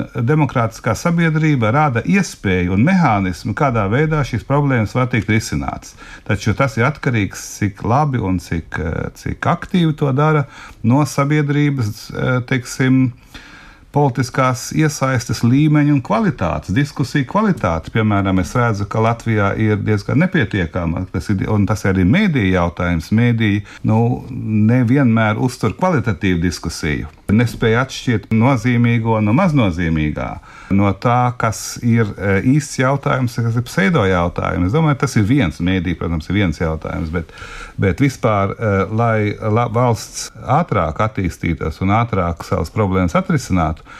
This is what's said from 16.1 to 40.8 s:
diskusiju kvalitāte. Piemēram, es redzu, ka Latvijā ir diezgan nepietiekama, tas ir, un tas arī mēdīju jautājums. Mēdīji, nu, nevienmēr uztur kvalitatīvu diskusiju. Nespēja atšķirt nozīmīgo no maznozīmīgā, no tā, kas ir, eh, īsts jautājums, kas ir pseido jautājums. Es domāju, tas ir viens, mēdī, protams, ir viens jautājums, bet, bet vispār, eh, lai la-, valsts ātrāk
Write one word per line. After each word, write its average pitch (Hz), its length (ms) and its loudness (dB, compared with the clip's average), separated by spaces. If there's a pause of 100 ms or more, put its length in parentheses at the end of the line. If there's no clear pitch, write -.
diskusiju 139 560 -2
kvalitāte. 160 640 0
Piemēram, 98 480 2
es - 120 -6
redzu, 110 360 0
ka - 80 -2
Latvijā 110 560 0
ir 107 220 2
diezgan 104 420 0
nepietiekama, 92 920 0
tas 90 180 -4
ir, 95 200 0
un 101 160 2
tas 101 200 -2
arī 95 160 2
mēdīju 120 540 2
jautājums. 87 580 -2
Mēdīji, 110 480 2 (240)
nu, 110 120 4 (640)
nevienmēr 113 760 4
uztur 123 400 -2
kvalitatīvu 101 640 0
diskusiju. 78 680 -4 (200)
Nespēja 117 560 2
atšķirt - 480 -4
nozīmīgo 117 880 2
no 104 100 2
maznozīmīgā, 85 960 0 (420)
no 98 220 2
tā, 123 460 0
kas - 420 -4
ir, 117 380 2
eh, 98 260 0
īsts 143 340 2
jautājums, 131 600 0
kas 117 160 0
ir 120 60 0
pseido 175 420 0
jautājums. 90 640 0
Es 98 80 0
domāju, 151 240 2
tas - 180 -2
ir 110 80 4
viens, 104 340 0
mēdī, 90 380 0
protams, 82 320 -4
ir 90 80 0
viens 95 240 0
jautājums, 80 500 -4
bet, 82 220 -6 (460)
bet 101 240 0
vispār, 107 500 0
eh, 98 380 0
lai 110 500 0
la-, 117 320 0
valsts 120 640 -2
ātrāk 110 640 -2